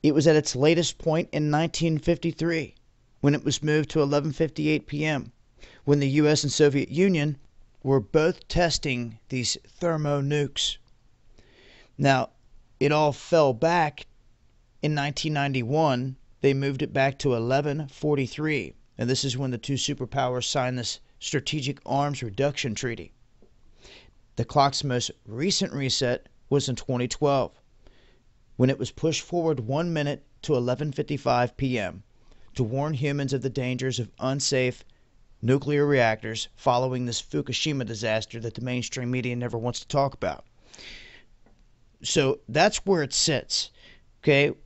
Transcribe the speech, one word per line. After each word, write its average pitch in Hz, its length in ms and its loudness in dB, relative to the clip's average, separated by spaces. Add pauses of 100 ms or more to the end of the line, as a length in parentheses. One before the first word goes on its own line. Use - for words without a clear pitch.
It 147 140 4
was 147 120 6
at 156 100 8
its - 180 0
latest 156 420 2
point 160 360 0
in 147 160 0
nineteen 160 480 0
fifty-three, 165 760 -2 (440)
when 143 160 4
it - 80 -6
was - 180 -2
moved 151 300 0
to 156 100 2
eleven 147 300 0
fifty-eight 151 560 -2
P 147 180 -4
M, 147 280 -4 (500)
when 143 160 4
the 139 80 2
U 151 200 4
S 151 160 4
and 139 80 -2
Soviet 143 380 4
Union 151 480 2 (460)
were 135 160 4
both 156 480 0
testing 127 800 -2
these 127 300 -4 (100)
thermo 151 540 -2
nukes. 143 560 -2 (1200)
Now, 135 320 2 (500)
it 143 140 4
all 151 180 4
fell 147 420 4
back 160 520 0 (760)
in 151 140 0
nineteen 147 380 -4
ninety-one. 135 840 0 (240)
They 139 140 4
moved 139 280 -2
it - 120 -6
back 135 260 2
to 127 160 2
eleven 139 540 -2
forty-three, 143 840 -2 (240)
and 117 120 -2
this 131 160 0
is 123 120 -2
when 135 140 -4
the 120 60 -6
two 139 160 -6
superpowers 127 720 -4
signed 127 340 -2
this - 220 -8 (180)
Strategic 143 680 -4
Arms 139 380 -2
Reduction 123 500 -4
Treaty. 117 380 -8 (1300)
The 123 80 -2
clock's 139 380 2
most 123 280 -2 (160)
recent 151 460 -2
reset 131 540 -2 (220)
was 139 200 2
in 123 60 -2
twenty 123 320 -4
twelve, 139 440 0 (1040)
when 127 160 4
it 131 80 -2
was 120 100 -6
pushed - 320 -2
forward 160 380 -2
one 151 340 -4
minute 147 300 -4 (200)
to 151 120 2
eleven 123 360 -2
fifty-five 123 680 -2
P 127 200 -2
M 92 240 -6 (540)
to 131 80 0
warn 139 300 -2
humans 143 400 0
of 127 100 -2
the 135 60 -2
dangers 123 500 -4
of 110 100 -6 (100)
unsafe 131 640 0 (580)
nuclear 139 440 2
reactors 113 720 2
following 127 500 0
this 120 160 -4
Fukushima 139 640 -4
disaster 110 540 -4
that 113 160 -8
the 113 60 -8
mainstream 123 500 -4
media 123 240 -2
never 120 220 -4
wants 120 240 -4
to - 60 -18
talk 139 260 0
about. - 320 -6 (1600)
So - 380 0 (100)
that's 160 360 2
where 185 180 2
it 139 100 -6
sits, - 560 0 (540)
okay? 143 300 4 (120)